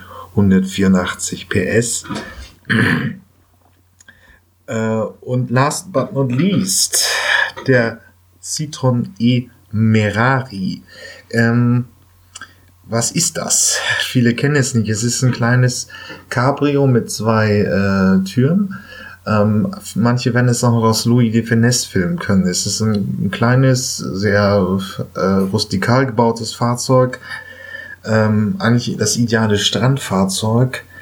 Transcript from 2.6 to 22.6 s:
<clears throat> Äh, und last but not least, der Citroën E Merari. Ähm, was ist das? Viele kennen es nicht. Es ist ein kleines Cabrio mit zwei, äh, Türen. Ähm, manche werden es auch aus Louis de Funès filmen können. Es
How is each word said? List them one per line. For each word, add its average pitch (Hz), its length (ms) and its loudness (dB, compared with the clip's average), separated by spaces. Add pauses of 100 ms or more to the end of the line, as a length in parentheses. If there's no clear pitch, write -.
<clears throat> 117 80 0 (1900)
Äh, 110 360 -2 (180)
und 127 300 -2
last 135 420 -2
but 131 200 -2
not 131 180 0
least, 175 760 0 (600)
der 117 320 2 (420)
Citroën 127 680 -2 (100)
E 123 260 2 (260)
Merari. 110 1120 0 (480)
Ähm, 120 560 2 (1040)
was 113 220 -2
ist 90 260 -4
das? - 400 -2 (220)
Viele 117 340 0
kennen 143 220 0
es 143 180 0
nicht. 110 160 0
Es 107 140 -4
ist 120 200 -2
ein 123 100 2
kleines 123 540 0 (420)
Cabrio 139 580 0
mit 117 240 2
zwei, 107 480 2
äh, 95 640 2
Türen. 170 500 0 (540)
Ähm, 104 420 2 (240)
manche 120 400 0
werden 123 160 2
es 120 140 0
auch 117 200 4
aus 110 220 2
Louis 120 260 4
de 113 140 2
Funès 120 420 2
filmen 87 300 0
können. 95 300 2
Es 90 180 -2